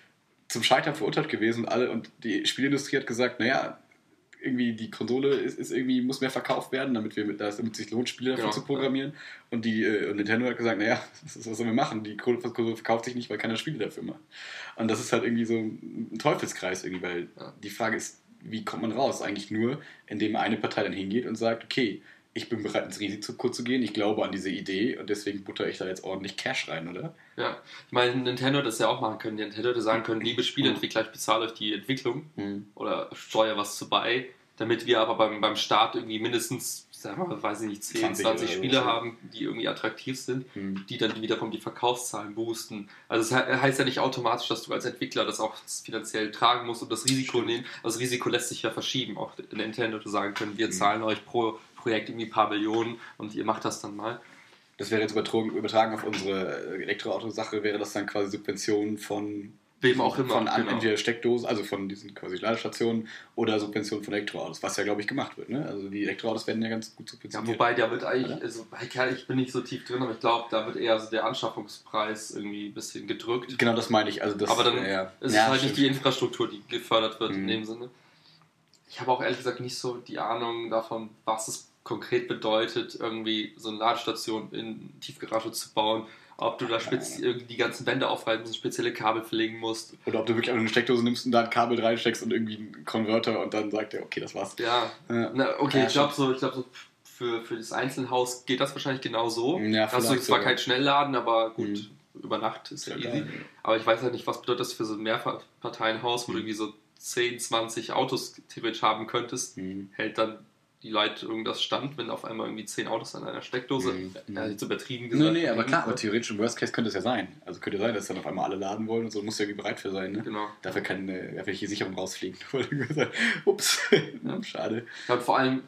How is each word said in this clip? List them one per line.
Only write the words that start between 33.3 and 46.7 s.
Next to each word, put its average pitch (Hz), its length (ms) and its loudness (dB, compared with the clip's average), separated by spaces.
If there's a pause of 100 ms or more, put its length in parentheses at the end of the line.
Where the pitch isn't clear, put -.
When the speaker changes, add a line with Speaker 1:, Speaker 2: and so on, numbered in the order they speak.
Speaker 2:
was 101 220 -2
zu - 100 -10
bei, 120 400 2 (300)
damit 113 260 2
wir 117 160 6
aber 113 140 4
beim, 107 260 4
beim 107 160 2
Start 113 380 4
irgendwie 110 240 -4
mindestens, - 720 -2
sagen 107 320 -8
wir 180 40 0
mal, 107 160 -4
weiß 107 200 -2
ich 110 80 -2
nicht, 101 140 -8
zehn, 113 180 -4
Speaker 1:
Zwanzig 98 240 0
Speaker 2:
zwanzig 110 220 4
Speaker 1:
oder - 60 0
so. - 40 0
Speaker 2:
Spiele 131 260 4
haben, 117 320 0 (160)
die 110 120 -6
irgendwie 110 240 -2
attraktiv - 520 -4
sind, 127 240 -2 (100)
Speaker 1:
Mhm. 98 360 -4
Speaker 2:
die - 80 -6
dann 110 240 2
wiederum 110 280 0
die 107 100 -4
Verkaufszahlen 110 720 -2
boosten.“ 113 560 -6 (180)
Also 113 260 2
es 127 80 6
he-, - 80 -2 (100)
heißt 135 180 4
ja 131 80 2
nicht 131 140 0
automatisch, 123 480 0
dass 113 160 -2
du 110 100 -4
als 110 100 -4
Entwickler 113 400 -2
das 104 160 -2
auch 110 160 -2 (260)
finanziell 110 500 -4
tragen 120 340 4
musst 117 160 -4